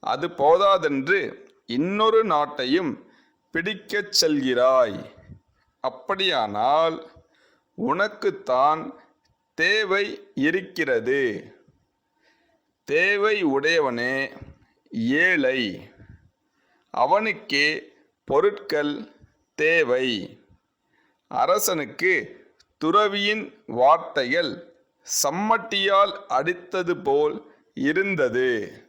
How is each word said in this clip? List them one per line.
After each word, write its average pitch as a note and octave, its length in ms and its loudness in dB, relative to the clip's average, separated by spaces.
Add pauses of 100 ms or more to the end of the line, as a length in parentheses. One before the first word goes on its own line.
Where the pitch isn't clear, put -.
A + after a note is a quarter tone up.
அது C#3+ 300 -4
போதாதென்று D#3+ 1160 2 (180)
இன்னொரு G#3 580 2
நாட்டையும் D3 760 0 (480)
பிடிக்கச் G3+ 760 -4
செல்கிறாய். B2+ 880 2 (680)
அப்படியானால் D3+ 1300 0 (640)
உனக்குத்தான் D3+ 1200 0 (600)
தேவை G3+ 800 -2
இருக்கிறது. C#3 1200 -2 (1300)
தேவை G3+ 580 0
உடையவனே C3+ 880 0 (580)
ஏழை, C3 1040 0 (1000)
அவனுக்கே D#3 1000 -2 (320)
பொருட்கள் D3 880 -2 (420)
தேவை." C3 840 0 (880)
அரசனுக்கு E3 1160 -2 (320)
துறவியின் G3+ 880 0
வார்த்தைகள் C3+ 1040 0 (520)
சம்மட்டியால் G3 960 0 (100)
அடித்தது F3 720 -2
போல் D3 520 0 (200)
இருந்தது. C3 1000 -2 (120)